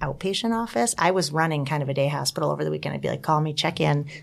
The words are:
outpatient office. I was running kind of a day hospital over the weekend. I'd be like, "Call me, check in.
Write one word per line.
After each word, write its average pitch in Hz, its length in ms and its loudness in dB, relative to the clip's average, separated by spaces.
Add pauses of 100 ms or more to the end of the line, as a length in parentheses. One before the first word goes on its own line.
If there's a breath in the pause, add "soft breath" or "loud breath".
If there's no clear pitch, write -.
outpatient 190 540 -2
office. 233 440 0
I 170 120 4
was 165 220 2
running 156 320 2
kind 147 180 0
of 135 60 -2
a 135 60 0
day 139 140 2
hospital 147 420 0
over 147 140 -2
the 156 60 -2
weekend. 151 240 -4
I'd 139 60 -6
be - 80 -2
like, 135 140 -4
"Call 156 180 4
me, 151 140 -2
check 165 260 0
in. 147 260 2 (160 loud breath)